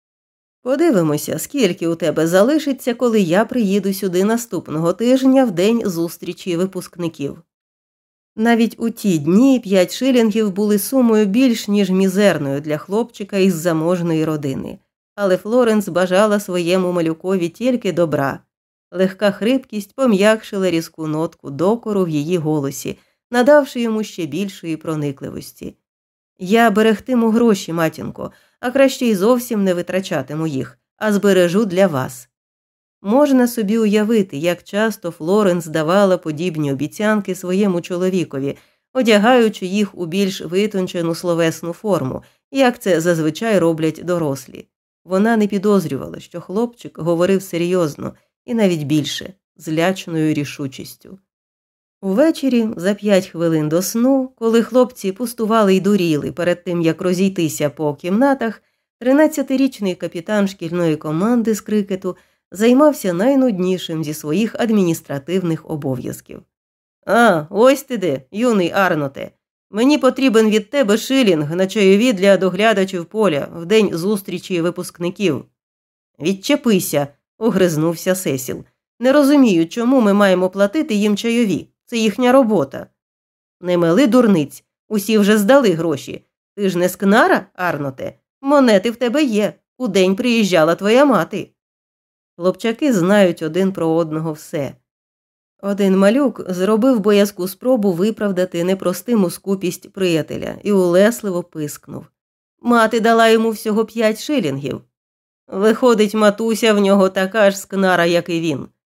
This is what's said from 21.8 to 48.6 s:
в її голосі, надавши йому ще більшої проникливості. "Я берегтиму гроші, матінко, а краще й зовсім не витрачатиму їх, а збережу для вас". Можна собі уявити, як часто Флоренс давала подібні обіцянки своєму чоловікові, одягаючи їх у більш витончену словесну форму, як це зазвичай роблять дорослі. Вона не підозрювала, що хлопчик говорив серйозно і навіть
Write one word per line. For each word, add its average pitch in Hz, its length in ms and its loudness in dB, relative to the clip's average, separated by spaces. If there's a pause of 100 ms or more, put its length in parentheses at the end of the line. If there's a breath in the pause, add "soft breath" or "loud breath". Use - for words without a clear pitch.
в 175 40 -2
її 156 300 -2
голосі, 147 600 -4 (320 soft breath)
надавши 262 500 2
йому 220 240 -2
ще 175 220 -8
більшої 165 500 -8
проникливості. 147 1000 -8 (640)
"Я 220 320 2
берегтиму 220 600 0
гроші, 220 420 2
матінко, 160 600 -6 (280 soft breath)
а 247 100 -6
краще 269 360 2
й 226 80 2
зовсім 220 500 0
не 185 100 2
витрачатиму 175 720 -6
їх, 135 320 -8 (180)
а 214 160 -2
збережу 190 520 2
для 190 220 2
вас". 131 420 -6 (720)
Можна 254 460 2
собі 226 300 -2
уявити, 214 580 0
як 170 260 -4
часто 214 480 -4
Флоренс 175 560 0
давала 175 520 2
подібні 156 540 -4
обіцянки 196 600 -4
своєму 185 460 -2
чоловікові, 170 760 -4 (360 soft breath)
одягаючи 220 760 4
їх 196 320 -2
у 175 80 -6
більш 190 340 -2
витончену 180 720 -2
словесну 165 580 -2
форму, 165 500 -4 (280 soft breath)
як 262 280 2
це 175 220 0
зазвичай 170 580 0
роблять 160 460 0
дорослі. 160 640 -6 (360)
Вона 202 320 0
не 208 100 2
підозрювала, 170 720 -2
що - 200 -16
хлопчик 220 580 -8
говорив 175 440 2
серйозно 175 720 -4 (300 soft breath)
і 247 100 -6
навіть 185 280 0